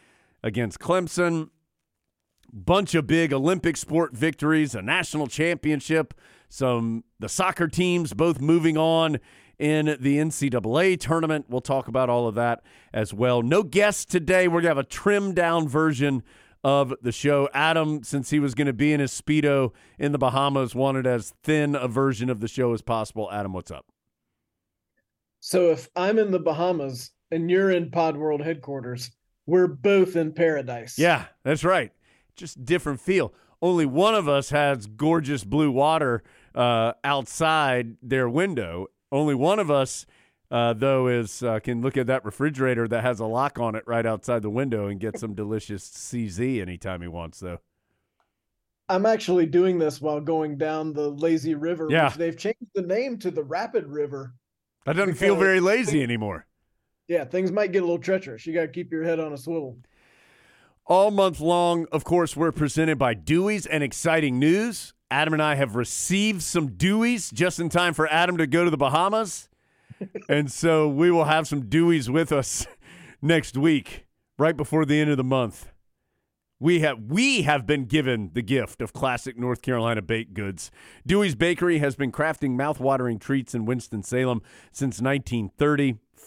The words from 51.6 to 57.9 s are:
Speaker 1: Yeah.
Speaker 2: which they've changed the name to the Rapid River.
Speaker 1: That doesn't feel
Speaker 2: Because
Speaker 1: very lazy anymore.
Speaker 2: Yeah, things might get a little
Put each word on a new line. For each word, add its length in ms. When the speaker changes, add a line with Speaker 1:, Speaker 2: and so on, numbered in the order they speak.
Speaker 1:
Yeah. 180
Speaker 2:
which 80
they've 220
changed 280
the 80
name 360
to 120
the 120
Rapid 440
River. 480
Speaker 1:
That 100
doesn't 200
feel 200
Speaker 2:
Because 100
Speaker 1:
very 140
lazy 440
anymore. 420
Speaker 2:
Yeah, 180
things 260
might 200
get 80
a 60
little 140